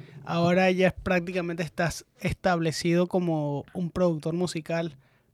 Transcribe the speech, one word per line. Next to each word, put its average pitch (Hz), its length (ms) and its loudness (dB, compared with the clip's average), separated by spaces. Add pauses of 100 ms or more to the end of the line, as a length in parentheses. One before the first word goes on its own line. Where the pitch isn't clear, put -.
(240)
Ahora 175 460 2
ya 180 220 4
prácticamente 175 720 -2
estás 160 400 -4 (160)
establecido 175 880 2
como 156 560 0 (100)
un 175 160 -4
productor 165 440 0
musical. 170 640 -4 (380)